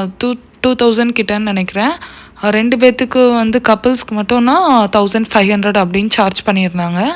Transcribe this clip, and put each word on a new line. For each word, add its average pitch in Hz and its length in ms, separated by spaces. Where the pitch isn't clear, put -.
டூ, 247 160
டூ 254 140
தௌசண்ட் 240 360
கிட்டன்னு 208 320
நினைக்கிறேன். 196 400
ரெண்டு 220 340
பேர்த்துக்கு 247 580
வந்து 226 340
கப்புள்ஸ்க்கு 247 440
மட்டும்னா 240 420
தௌசண்ட் 208 360
ஃபைவ் 202 180
ஹண்ட்ரட் 208 260
அப்படின்னு 196 340
சார்ஜ் 196 360
பண்ணியிருந்தாங்க. 180 540